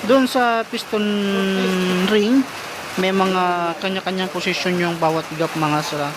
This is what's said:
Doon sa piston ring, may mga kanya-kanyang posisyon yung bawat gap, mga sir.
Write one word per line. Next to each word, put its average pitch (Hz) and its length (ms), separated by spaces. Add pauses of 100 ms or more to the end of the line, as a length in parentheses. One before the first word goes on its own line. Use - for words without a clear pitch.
Doon 254 220
sa 233 340
piston 220 400 (1040)
ring, 214 320 (560)
may 185 160
mga 180 720
kanya-kanyang 185 480
posisyon 180 480
yung 170 160
bawat 160 400
gap, 156 220
mga 151 260
sir. 147 160 (180)